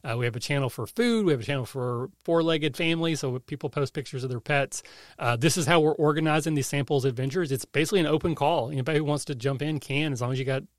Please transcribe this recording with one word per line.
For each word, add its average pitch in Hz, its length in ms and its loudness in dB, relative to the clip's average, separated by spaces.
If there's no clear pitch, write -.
Uh, 113 120 -4
we 120 100 -2
have 113 100 -2
a 117 40 -6
channel 139 300 0
for - 160 -6
food. 226 400 2
We 165 60 4
have 120 100 2
a - 20 -8
channel 135 220 -2
for 123 460 -4
four-legged 160 540 2
families. 165 440 0
So 127 180 -2
people - 280 -8
post 135 280 -2
pictures 131 280 -8
of 131 60 -6
their 123 100 -6
pets. 139 440 -2
Uh, 120 200 0
this 147 200 4
is 156 80 0
how 165 140 6
we're 156 140 4
organizing 151 600 2
these 139 140 0
samples 143 360 0
adventures. 135 480 -2
It's 131 140 -4
basically 160 340 0
an 156 60 4
open 156 300 0
call. 143 340 2
Anybody 147 300 0
who 156 60 0
wants 147 200 -2
to - 80 -6
jump 135 300 -2
in 151 160 -2
can, 143 340 -2
as 120 80 -4
long 123 100 -2
as 131 60 -2
you 131 80 -4
got 135 160 -2